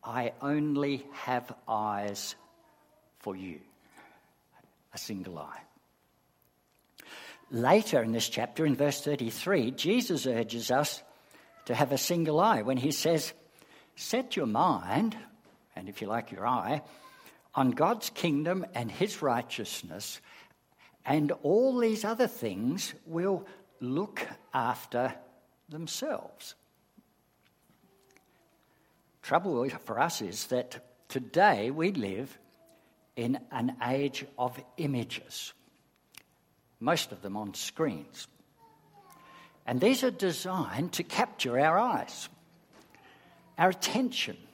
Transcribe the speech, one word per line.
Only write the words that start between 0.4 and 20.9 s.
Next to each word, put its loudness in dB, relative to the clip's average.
only 0
have -4
eyes -2
for -8
you," -10
a -12
single -8
eye. -12
Later 4
in 0
this 0
chapter, -2
in 4
verse 0
thirty-three, 0
Jesus 0
urges -2
us 2
to -2
have 2
a 2
single 2
eye 4
when 0
he 0
says, 0
"Set -4
your 0
mind," 2
and -10
if -10
you -6
like, -4
your -6
eye, 0
"on 6
God's 2
kingdom 0
and -4
his -2
righteousness, -2